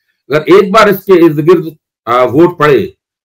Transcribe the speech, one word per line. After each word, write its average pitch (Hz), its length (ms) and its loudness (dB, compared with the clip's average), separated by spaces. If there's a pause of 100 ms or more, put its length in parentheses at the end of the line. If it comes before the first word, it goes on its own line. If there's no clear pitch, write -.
(300)
अगर 151 120 -2
एक 190 300 2
बार 214 160 2
इसके 180 380 0
इर्द 151 140 -4
गिर्द, 156 360 0 (320)
आ, 123 160 0
वोट 156 340 0
पड़े 139 380 -2 (280)